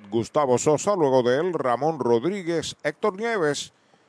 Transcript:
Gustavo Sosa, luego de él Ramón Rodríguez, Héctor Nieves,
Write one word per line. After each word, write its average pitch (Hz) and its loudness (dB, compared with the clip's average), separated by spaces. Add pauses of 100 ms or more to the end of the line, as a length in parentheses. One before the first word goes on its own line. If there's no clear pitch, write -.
(120)
Gustavo 120 0
Sosa, 156 2
luego 135 4
de 123 2
él 180 -2
Ramón 143 -2
Rodríguez, 151 -2
Héctor 185 -2
Nieves, 190 -2 (360)